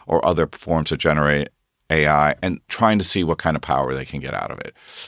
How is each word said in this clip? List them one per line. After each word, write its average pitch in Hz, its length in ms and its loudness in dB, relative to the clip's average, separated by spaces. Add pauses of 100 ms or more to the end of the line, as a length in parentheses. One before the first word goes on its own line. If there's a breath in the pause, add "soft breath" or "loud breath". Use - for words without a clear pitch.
or - 180 2
other 82 240 2
forms 80 440 -2
of 76 60 -2
generate 73 500 2 (400)
A 78 200 4
I 73 340 4
and 92 260 -4
trying 107 300 2
to 95 60 0
see 92 200 0
what 80 140 -2
kind 78 180 -2
of 76 60 -8
power 67 320 -2
they 67 100 -6
can 69 160 -10
get 65 140 -8
out - 160 -6
of - 80 -14
it. - 160 -14 (340 loud breath)